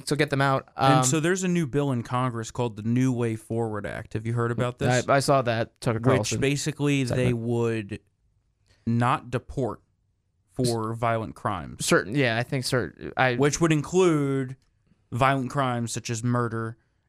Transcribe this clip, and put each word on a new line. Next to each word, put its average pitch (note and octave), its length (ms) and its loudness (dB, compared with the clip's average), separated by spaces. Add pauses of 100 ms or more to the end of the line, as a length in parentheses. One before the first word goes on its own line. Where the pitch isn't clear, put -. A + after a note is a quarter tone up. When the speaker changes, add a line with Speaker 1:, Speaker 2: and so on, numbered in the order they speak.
Speaker 1:
so C#3+ 140 -2
get D3 120 2
them C3+ 120 0
out." C3+ 340 0
Speaker 2:
And C3 200 4
Speaker 1:
Um, B2+ 100 4
Speaker 2:
so D3 160 2
there's F3+ 240 0
a - 20 0
new F3 180 0
bill C#3 280 0
in A#2 100 -2
Congress B2 480 -4
called A#2+ 240 -4
the G#2 80 -12
New B2 300 2
Way A#2 240 -2
Forward A2 480 -4
Act. - 260 -10
Have A2 140 -8
you A#2 80 -2
heard A#2 180 0
about B2 280 -2
this? B2 280 2
Speaker 1:
I, C3+ 80 4
I C#3 60 6
saw C3+ 220 4
that, A2+ 360 -2
Tucker A2 200 -2
Speaker 2:
Which A#2 40 -6 (140)
Speaker 1:
Carlson A2 240 0
Speaker 2:
basically C#3 640 0
they B2 240 0
Speaker 1:
segment. B2 100 2
Speaker 2:
would A2+ 640 -2 (840)
not A#2+ 460 0
deport B2+ 500 -6 (680)
for A2+ 420 -2
violent A2+ 420 -2
crimes. E2 500 -6
Speaker 1:
Certain, G#2 300 2
yeah, A#2+ 220 2
I A#2+ 60 -2
think C3 220 -4
certain. G2 520 -4
I B2+ 180 2
Speaker 2:
Which C#3 260 2
would E3 100 4
include C#3+ 840 2 (560)
violent C3 380 2
crimes A#2+ 420 -2
such - 180 -8
as A2+ 140 -4
murder A#2 540 -2 (320)